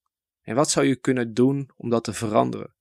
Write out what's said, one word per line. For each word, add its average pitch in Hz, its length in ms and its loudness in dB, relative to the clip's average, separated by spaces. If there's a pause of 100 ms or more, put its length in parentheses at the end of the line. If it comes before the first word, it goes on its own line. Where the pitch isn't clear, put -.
(400)
En 110 140 -8
wat 147 160 2
zou 143 160 2
je 135 100 2
kunnen 120 380 -2
doen 135 420 2
om 117 140 -8
dat 117 140 0
te 107 80 -6
veranderen? 113 680 -2